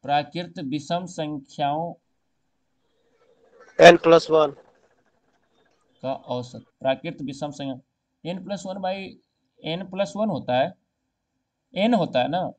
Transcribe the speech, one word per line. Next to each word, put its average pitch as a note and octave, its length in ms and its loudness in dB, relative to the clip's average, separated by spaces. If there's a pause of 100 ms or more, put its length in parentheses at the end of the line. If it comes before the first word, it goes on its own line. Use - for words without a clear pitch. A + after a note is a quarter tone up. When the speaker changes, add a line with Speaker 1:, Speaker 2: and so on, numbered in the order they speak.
Speaker 1:
प्राकृत D3 560 -4
विषम D3+ 460 -6
संख्याओं D3+ 880 -6 (1800)
Speaker 2:
N E3+ 180 12
plus E3 340 6
one D3+ 220 4 (1500)
Speaker 1:
का C3 120 -6
औसत, B2 520 -10 (140)
प्राकृत C3+ 420 -4
विषम C#3+ 300 -8
संख्या, C#3 840 -12
N F3+ 80 -12
plus G3 240 -8
one F#3+ 100 -10
by, F#3+ 320 -6 (580)
N E3 120 -6
plus F#3+ 380 -6
one G#3+ 120 -2
होता B2 280 -4
है, D#3+ 160 -2 (1040)
N A3 200 2
होता C#3 220 0
है B2 80 0
ना? D#3+ 320 -4